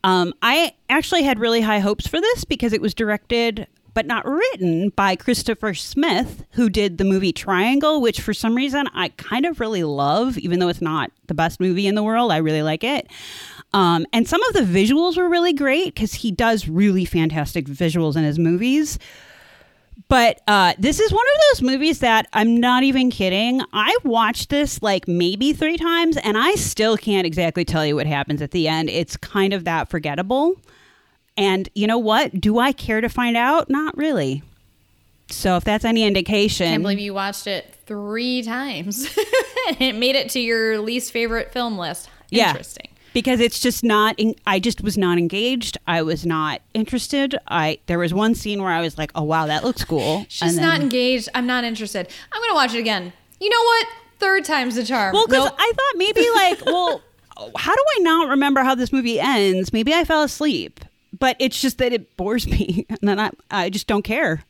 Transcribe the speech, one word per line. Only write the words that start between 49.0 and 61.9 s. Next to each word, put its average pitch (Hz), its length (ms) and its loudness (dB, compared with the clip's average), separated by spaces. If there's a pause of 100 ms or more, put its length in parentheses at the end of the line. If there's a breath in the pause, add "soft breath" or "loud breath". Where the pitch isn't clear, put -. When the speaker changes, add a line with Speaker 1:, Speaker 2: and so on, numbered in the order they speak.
Speaker 1:
"Oh, 160 80 -4
wow, 156 240 0
that 151 160 -2
looks 240 220 -2
cool." 156 420 -2
Speaker 2:
<laughs> - 20 -20
She's 339 280 -2
Speaker 1:
And - 0 - (100)
Speaker 2:
not 330 120 2
Speaker 1:
then 311 40 -2
Speaker 2:
engaged. 247 540 0
I'm 247 100 -2
not 247 160 -2
interested. 214 460 -6 (240 loud breath)
I'm 440 100 -6
gonna 453 120 0
watch 247 200 2
it 233 60 -2
again. 196 320 -4 (280)
You 403 80 -2
know 466 140 2
what? 466 240 2 (320)
Third 381 260 2
time's 254 300 -2
the 233 100 -2
charm. 214 300 0
Speaker 1:
Well, 440 120 4
'cause 247 80 2 (100)
Speaker 2:
Nope. 269 120 0
Speaker 1:
I 453 200 2
thought 539 220 0
maybe, 403 360 2
like, 381 320 2
Speaker 2:
<laughs> - 0 -
Speaker 1:
well, 349 340 0 (560)
how 359 180 0
do 523 80 2 (140)
I - 40 0
not 330 300 4
remember 277 340 2
how 262 100 2
this 247 180 -2
movie 233 280 0
ends? 196 520 2
Maybe 226 220 2
I 339 100 2
fell 311 200 2
asleep. 247 560 -4 (360)
But 254 220 0
it's - 220 0
just 262 180 -2
that 247 140 0